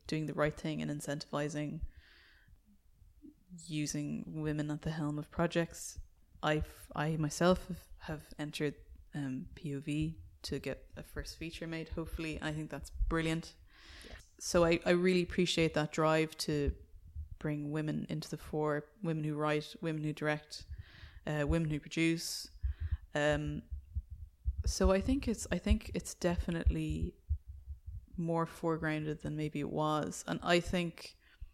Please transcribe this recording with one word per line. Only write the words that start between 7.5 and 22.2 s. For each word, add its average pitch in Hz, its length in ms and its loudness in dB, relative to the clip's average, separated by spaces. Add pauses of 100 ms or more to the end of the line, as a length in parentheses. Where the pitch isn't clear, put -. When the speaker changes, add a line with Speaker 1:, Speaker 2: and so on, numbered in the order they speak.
Speaker 1:
have, 175 100 -6 (220)
have 151 220 -8 (180)
entered, 147 360 -2 (380)
um, 135 320 -4 (100)
P 143 200 -6
O 135 40 -6
V 151 360 -2 (280)
to 139 160 -4
get - 260 -6 (120)
a 160 60 -12
first - 340 -10
feature 165 300 -8
made, 160 220 -6
hopefully. 160 520 -6
I 156 100 -2
think 151 180 -4
that's - 220 -8 (180)
brilliant. 165 440 2 (540)
Speaker 2:
Yes. - 100 -14 (220)
Speaker 1:
So - 260 6
I, 170 200 6
I 180 60 6
really 180 320 6
appreciate 165 500 4
that 151 180 2
drive 156 480 4
to 147 320 2 (680)
bring 147 320 -2
women 151 380 0
into 156 200 -4
the 151 80 -4
fore, 151 480 -2 (180)
women 160 200 0
who 151 120 0
write, 151 460 0
women 156 220 -2
who 151 100 0
direct, - 520 -2 (640)
uh, 151 200 2
women 165 220 4
who 151 100 0
produce. - 720 0 (640)